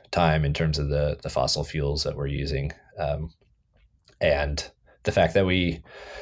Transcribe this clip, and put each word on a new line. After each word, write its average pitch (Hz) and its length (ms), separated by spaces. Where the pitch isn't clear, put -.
time 78 340
in 71 80
terms 78 240
of 73 120
the, 73 340
the - 60
fossil 71 340
fuels 73 400
that 71 120
we're 71 120
using. 69 440
Um, 76 320
and 73 480
the - 80
fact 85 220
that 98 120
we 90 360